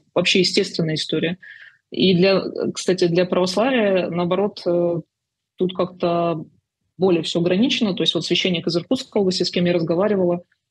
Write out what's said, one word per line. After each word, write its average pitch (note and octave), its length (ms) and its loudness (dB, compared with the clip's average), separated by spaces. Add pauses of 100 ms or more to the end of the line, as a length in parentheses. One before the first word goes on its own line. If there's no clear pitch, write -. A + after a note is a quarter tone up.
(140)
вообще F3+ 260 2
естественная F3+ 560 0
история. - 420 -4 (520)
И F#3 240 2
для, F#3 280 4 (320)
кстати, F3+ 320 0
для E3+ 180 2
православия, F#3+ 840 0
наоборот, F3+ 560 -2
э, F3 340 0 (560)
тут F3+ 180 -2
как-то E3+ 720 -2 (540)
более E3+ 240 2
все E3+ 180 -2
ограничено. G3 540 0
То - 80 -4
есть - 120 -2
вот F3 100 -2
священник F3 420 0
из E3 100 -2
Иркутской G#3 460 -2
области, F#3 220 0
с F3+ 60 -2
кем F3+ 140 0
я F3 80 2
разговаривала, F3 680 0 (280)